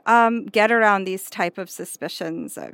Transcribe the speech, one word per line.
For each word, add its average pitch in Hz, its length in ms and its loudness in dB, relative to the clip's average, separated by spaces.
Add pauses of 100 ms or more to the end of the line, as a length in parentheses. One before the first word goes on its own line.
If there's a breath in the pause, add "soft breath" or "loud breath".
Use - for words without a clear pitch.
um, 233 420 4
get 214 240 2
around 214 340 4
these 185 260 -8
type 175 260 -4
of 185 140 -10
suspicions? - 880 -10 (160)